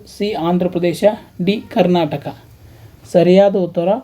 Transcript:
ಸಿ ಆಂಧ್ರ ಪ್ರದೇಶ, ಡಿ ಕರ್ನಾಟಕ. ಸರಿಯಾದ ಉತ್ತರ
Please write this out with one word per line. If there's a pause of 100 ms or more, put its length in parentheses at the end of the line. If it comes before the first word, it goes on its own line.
(160)
ಸಿ
ಆಂಧ್ರ
ಪ್ರದೇಶ, (380)
ಡಿ
ಕರ್ನಾಟಕ. (760)
ಸರಿಯಾದ
ಉತ್ತರ (160)